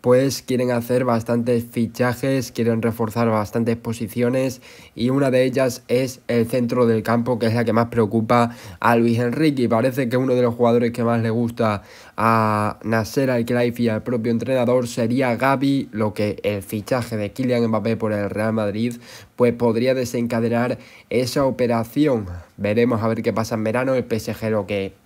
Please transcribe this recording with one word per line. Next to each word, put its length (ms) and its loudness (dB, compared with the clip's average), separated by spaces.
pues 400 2
quieren 300 -2
hacer 340 0
bastantes 580 0
fichajes, 880 -2
quieren 280 0
reforzar 480 -2
bastantes 480 0
posiciones, 880 -2
y 160 0
una 200 2
de 140 4
ellas 440 0
es 380 -2
el 200 2
centro 400 2
del 160 4
campo, 360 0
que 100 2
es 60 2
la 120 2
que 80 0
más 140 2
preocupa 680 2
a 160 4
Luis 220 2
Enrique, 460 0
y 40 0
parece 400 0
que 80 0
uno 180 2
de 60 2
los 140 2
jugadores 380 2
que 120 -4
más 160 2
le 80 0
gusta 540 0
a 680 2
Nasser 480 -2
Al-Khelaifi 520 0
y 80 2
al 120 -2
propio 300 -2
entrenador 560 0
sería 480 0
Gavi, 560 0
lo 220 -2
que 300 -2
el 180 -2
fichaje 560 -4
de 140 -4
Kylian 360 0
Mbappé 300 -2
por 160 -2
el 160 -2
Real 240 -2
Madrid, 400 -2
pues, 160 4
podría 400 2
desencadenar 840 -2
esa 340 0
operación. 800 0
Veremos 460 0
a 60 0
ver 120 -2
qué 140 -2
pasa 220 -4
en 80 -2
verano. 280 0
El 120 0
P 120 -4
S 180 -6
G 140 -6
lo 180 -2
que 400 -6